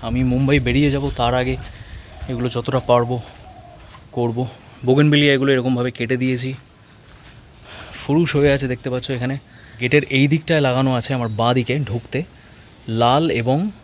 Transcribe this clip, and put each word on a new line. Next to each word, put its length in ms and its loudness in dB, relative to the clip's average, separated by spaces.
আমি 120 -2
মুম্বাই 260 2
বেরিয়ে 260 2
যাব, 100 -2
তার 220 2
আগে 140 -2
এগুলো 240 -4
যতটা 340 -2
পারবো 260 4
করব। 200 -2
বোগেনভিলিয়া 500 4
এগুলো 200 0
এরকমভাবে 420 0
কেটে 260 -2
দিয়েছি, 280 -2
ফুরুষ 360 0
হয়ে 180 4
আছে 160 -2
দেখতে 220 -6
পাচ্ছ। 140 -4
এখানে 180 -4
গেটের 240 4
এই 140 6
দিকটায় 360 2
লাগানো 320 2
আছে 180 -4
আমার 120 -2
বাঁ 180 2
দিকে 180 -2
ঢুকতে 300 -6
লাল 220 4
এবং 160 0